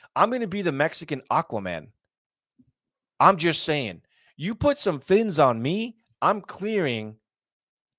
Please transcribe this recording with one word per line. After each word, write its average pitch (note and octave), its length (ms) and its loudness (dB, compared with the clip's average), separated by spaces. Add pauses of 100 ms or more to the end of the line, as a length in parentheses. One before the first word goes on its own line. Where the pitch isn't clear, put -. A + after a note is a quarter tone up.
(140)
I'm G3 160 4
gonna A#3+ 160 -4
be G3 160 -6
the F3 80 0
Mexican C#3+ 580 -2
Aquaman. F#2+ 600 -2 (1300)
I'm F3 180 6
just D#3+ 280 0
saying. B2+ 380 -4 (340)
You F#3 180 -6
put C#4+ 240 0
some D#3 220 -2
fins G3 400 2
on B2 200 4
me, G#3 360 -4 (260)
I'm F#3+ 180 2
clearing C3 760 -4 (840)